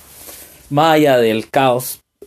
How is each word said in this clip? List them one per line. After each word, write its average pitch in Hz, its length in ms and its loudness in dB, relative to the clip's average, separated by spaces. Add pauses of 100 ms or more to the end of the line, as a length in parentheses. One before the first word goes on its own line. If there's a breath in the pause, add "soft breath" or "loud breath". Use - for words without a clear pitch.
(680 loud breath)
más 156 260 2
allá 147 220 2
del 110 320 -2
caos, 131 500 -2 (280)